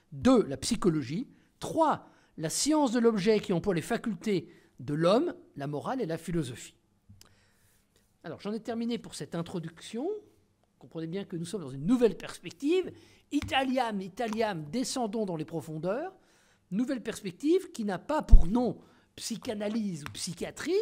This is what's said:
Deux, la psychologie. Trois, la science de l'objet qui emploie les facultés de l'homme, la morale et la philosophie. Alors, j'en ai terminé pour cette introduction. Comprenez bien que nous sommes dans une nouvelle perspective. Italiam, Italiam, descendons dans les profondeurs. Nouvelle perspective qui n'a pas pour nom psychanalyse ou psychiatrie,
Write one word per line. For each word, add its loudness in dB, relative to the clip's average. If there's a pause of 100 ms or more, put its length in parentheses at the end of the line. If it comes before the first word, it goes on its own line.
(120)
Deux, 6
la -6
psychologie. -2 (320)
Trois, 0 (280)
la -4
science 2
de 2
l'objet 4
qui -4
emploie 0
les -2
facultés -4 (300)
de -6
l'homme, 2 (220)
la -8
morale -6
et -4
la -4
philosophie. -6 (1500)
Alors, -12
j'en -6
ai -6
terminé -4
pour -16
cette -10
introduction. -8 (720)
Comprenez -10
bien -6
que -10
nous -6
sommes -8
dans -10
une -8
nouvelle 4
perspective. -4 (400)
Italiam, 0
Italiam, -4
descendons -4
dans -4
les -4
profondeurs. -6 (560)
Nouvelle -2
perspective -2
qui -8
n'a -2
pas -4
pour 12
nom 0 (380)
psychanalyse -6
ou -14
psychiatrie, -8